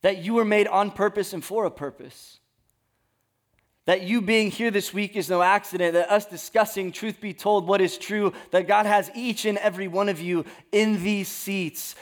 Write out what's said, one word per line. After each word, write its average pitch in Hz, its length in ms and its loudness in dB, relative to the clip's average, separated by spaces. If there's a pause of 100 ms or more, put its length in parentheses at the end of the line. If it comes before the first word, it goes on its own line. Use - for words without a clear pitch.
That 190 160 2
you 185 160 -4
were 233 100 4
made 208 240 4
on 196 240 2
purpose 202 400 -2
and 175 100 -8
for 214 220 -2
a 170 80 0
purpose. - 680 -14 (1500)
That 185 160 2
you 214 200 0
being 214 300 2
here 233 180 -2
this 202 240 -2
week 202 220 -4
is 165 140 -4
no 180 120 2
accident, 180 520 2
that 170 180 2
us 208 140 2
discussing, 196 680 -2
truth 214 300 -8
be 202 120 -8
told, 202 320 0
what 196 140 2
is 180 180 2
true, 208 360 -2 (180)
that 185 160 2
God 208 180 4
has 208 300 2
each 233 300 -4
and 208 140 0
every 190 280 -2
one 190 220 0
of 175 100 -4
you 175 240 -2 (300)
in 208 300 2
these 202 260 -2
seats - 720 -6